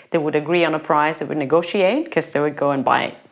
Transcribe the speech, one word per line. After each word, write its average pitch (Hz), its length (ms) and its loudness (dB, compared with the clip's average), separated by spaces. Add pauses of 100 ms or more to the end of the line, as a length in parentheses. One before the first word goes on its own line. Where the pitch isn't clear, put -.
they 165 80 0
would 151 180 0
agree 165 300 2
on 156 80 0
a 156 60 -2
price, 156 400 0
they 151 60 -6
would 147 120 -4
negotiate, 185 720 0
'cause 156 220 -2
they 147 80 0
would 147 160 -2
go 143 140 0
and 139 120 -2
buy 127 300 0 (180)